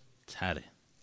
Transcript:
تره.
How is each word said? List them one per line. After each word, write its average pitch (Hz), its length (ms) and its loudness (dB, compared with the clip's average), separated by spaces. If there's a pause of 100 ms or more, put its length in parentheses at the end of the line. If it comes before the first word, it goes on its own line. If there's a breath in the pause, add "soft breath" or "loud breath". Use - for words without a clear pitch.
(280)
تره. 87 360 0 (400)